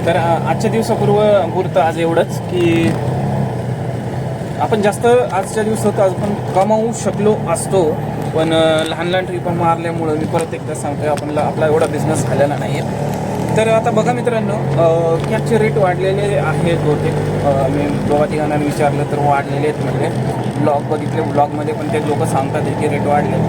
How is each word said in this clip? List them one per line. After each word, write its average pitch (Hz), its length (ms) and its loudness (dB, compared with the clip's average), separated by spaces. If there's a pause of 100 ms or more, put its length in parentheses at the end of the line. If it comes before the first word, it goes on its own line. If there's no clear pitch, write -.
तर, 170 100 2
अ, 165 340 0
आजच्या 196 200 0
दिवसापूर्व-, 202 840 2
पुरतं 180 260 0
आज 165 180 2
एवढंच 165 400 0
की 175 500 2 (1700)
आपण 214 220 0
जास्त 208 240 0 (260)
आजच्या 196 300 -2
दिवसात 208 380 0
आज 190 120 4
आपण 208 400 -4
कमावू 220 400 2
शकलो 208 440 0 (120)
असतो, 180 440 0 (420)
पण, 160 180 0
अ, 160 320 2
लहान 160 220 -4
लहान 180 180 0
ट्रिपा 175 280 -4
मारल्यामुळं, 165 640 0
मी 160 80 -2
परत 165 300 -2
एकदा 156 200 -6
सांगतोय, 147 320 -4
आपण 147 220 -2
ला-, 151 120 -2
आपला 156 260 0
एवढा 156 200 2
बिझनेस 147 320 0
झालेला 135 380 0
नाही 139 240 -4
आहे. 143 360 -4 (400)
तर 220 120 2
आता 226 220 2
बघा 220 220 0
मित्रांनो, 226 420 -2
अ, 165 600 2 (140)
कॅबचे 220 280 0
रेट 214 140 2
वाढलेले 196 640 0
आहेत 156 420 0
बहुतेक. 151 340 0 (320)
अ, 139 240 2
मी 143 400 0
दोघा 147 180 2
तिघांना 147 280 -2
विचारलं 143 500 0
तर 143 140 -2
वाढलेले 143 500 0
आहेत 143 160 -2
म्हटले. 135 240 0 (500)
ब्लॉग 143 240 2
बघितले, 151 380 -2
ब्लॉगमध्ये 147 540 0
पण 151 180 -4
ते 147 160 0
लोकं 156 180 0
सांगतात 156 360 -2 (180)
की 151 80 0
रेट 143 120 0
वाढले. 143 360 2 (120)